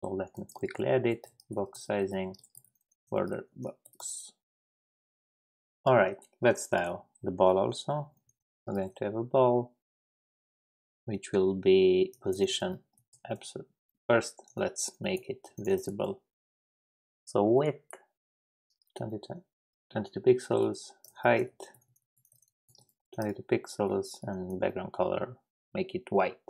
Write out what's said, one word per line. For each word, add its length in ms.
So 100
let 280
me 160
quickly 320
add 180
it. 220
Box 340
sizing, 520
border 360
box. 760
All 120
right, 220
let's 220
style 440
the 80
ball 260
also. 520
We're 100
going 240
to 60
have 120
a 80
ball 480
which 260
will 220
be 580
position 560
absolute. 400
First, 320
let's 460
make 280
it 200
visible. 640
So 180
width, 560
twenty, 220
twenty-two 300
pixels, 720
height, 300
twenty-two 300
pixels, 800
and 380
background 320
color, 440
make 220
it 140
white. 280